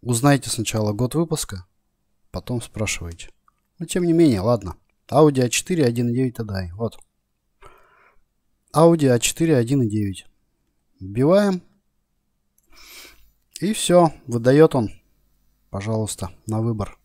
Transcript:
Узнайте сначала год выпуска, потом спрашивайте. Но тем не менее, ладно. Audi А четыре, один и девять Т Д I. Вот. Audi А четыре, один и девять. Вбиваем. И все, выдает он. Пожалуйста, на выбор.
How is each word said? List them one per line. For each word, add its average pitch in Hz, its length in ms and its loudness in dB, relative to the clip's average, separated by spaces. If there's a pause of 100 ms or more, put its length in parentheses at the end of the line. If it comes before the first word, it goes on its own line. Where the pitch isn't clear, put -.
Узнайте 127 500 0
сначала 107 420 -4
год 123 220 -4
выпуска, 156 500 -6 (640)
потом 113 320 -10
спрашивайте. - 680 -10 (480)
Но 165 80 -10
тем 180 160 -2
не 170 100 2
менее, 151 280 4
ладно. 101 360 -2 (320)
Audi 143 320 4
А 123 80 0
четыре, 165 340 -2
один 120 260 0
и 117 40 -2
девять 127 220 -2
Т 117 80 -10
Д 104 100 -10
I. 92 200 -8
Вот. 107 260 -8 (1700)
Audi 160 360 4
А 123 100 4
четыре, 160 400 0
один 123 240 0
и 113 80 0
девять. 101 380 -6 (720)
Вбиваем. 175 640 0 (2000)
И 202 140 -4
все, 175 400 4 (140)
выдает 127 480 4
он. 110 160 -2 (800)
Пожалуйста, 107 600 -6 (140)
на 110 160 -4
выбор. 110 440 -6